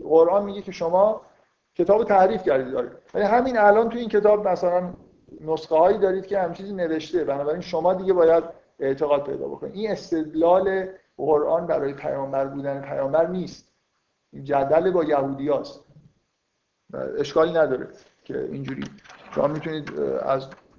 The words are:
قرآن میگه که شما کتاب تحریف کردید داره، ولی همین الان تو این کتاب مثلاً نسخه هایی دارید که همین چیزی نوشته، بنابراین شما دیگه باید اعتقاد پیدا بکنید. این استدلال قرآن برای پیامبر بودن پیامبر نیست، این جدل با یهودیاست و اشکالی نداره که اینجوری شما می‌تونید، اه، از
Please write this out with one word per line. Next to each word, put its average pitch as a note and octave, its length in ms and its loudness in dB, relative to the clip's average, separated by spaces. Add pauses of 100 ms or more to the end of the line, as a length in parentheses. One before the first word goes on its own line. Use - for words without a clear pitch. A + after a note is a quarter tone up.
قرآن E3+ 400 4
میگه G3+ 180 -10
که F#3 100 -12
شما F3+ 480 0 (540)
کتاب G3 300 2
تحریف G3+ 380 4
کردید C3 300 0
داره، B2 180 -4 (240)
ولی G3+ 100 0
همین B3 340 2
الان G#3+ 300 6
تو A3+ 100 -6
این A#3 100 -6
کتاب G#3 400 4
مثلاً F3+ 460 -2 (460)
نسخه D#3 360 -2
هایی F#3+ 220 6
دارید F#3+ 280 0
که G3+ 140 -2
همین E3+ 140 -4
چیزی G3 180 -12
نوشته، D#3+ 520 -2
بنابراین C#3+ 360 -2
شما F3 340 0
دیگه F#3+ 180 0
باید E3 320 6 (340)
اعتقاد C#3 460 0
پیدا C3+ 240 -6
بکنید. C#3+ 260 -12
این G#3+ 160 -6
استدلال F3 1000 0 (280)
قرآن D3+ 500 0
برای C#3 260 -2
پیامبر C#3 540 -4
بودن C#3 340 -8
پیامبر C#3 460 -2
نیست، F3+ 420 -8 (640)
این C#3+ 120 -16
جدل C#3+ 460 2
با F3 140 2
یهودیاست C#3 800 -2 (1080)
و C3+ 60 -12 (220)
اشکالی D#3+ 340 0
نداره D3 360 0 (360)
که C3 180 -8
اینجوری C3+ 420 -8 (500)
شما C#3+ 120 0
می‌تونید، D3+ 540 -6
اه، C3+ 300 -2
از C3+ 160 -2 (320)